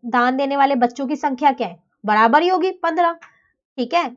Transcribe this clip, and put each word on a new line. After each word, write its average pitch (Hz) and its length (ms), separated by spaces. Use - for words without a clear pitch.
दान 247 300
देने 277 200
वाले 277 200
बच्चों 247 300
की 285 120
संख्या 277 340
क्या 240 160
है? - 140
बराबर 226 380
ही 349 60
होगी, 370 220
पन्द्रह, 339 320
ठीक 247 160
है। 339 100